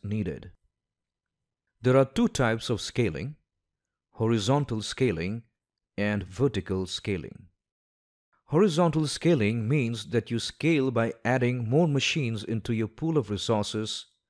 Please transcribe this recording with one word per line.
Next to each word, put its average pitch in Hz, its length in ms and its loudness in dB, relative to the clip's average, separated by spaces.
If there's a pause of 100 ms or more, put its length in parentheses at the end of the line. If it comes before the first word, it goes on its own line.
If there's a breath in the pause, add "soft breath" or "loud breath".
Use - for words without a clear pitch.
needed. 98 460 -4 (1300)
There 127 160 4
are 135 80 8
two 226 240 2
types 113 400 0
of 110 140 -2
scaling, 110 540 -2 (760)
horizontal 113 720 0
scaling 104 640 -2 (520)
and 104 280 -2
vertical 95 600 -2
scaling. - 600 -8 (1000)
Horizontal 160 600 4
scaling 117 600 2
means 117 440 -2
that 117 200 -2
you 117 80 0
scale 139 520 0
by 117 240 0 (100)
adding 123 420 0
more 151 220 4
machines 127 560 -2
into 113 300 -2
your 110 120 0
pool 160 300 -2
of 107 140 0
resources, 107 800 -2 (220)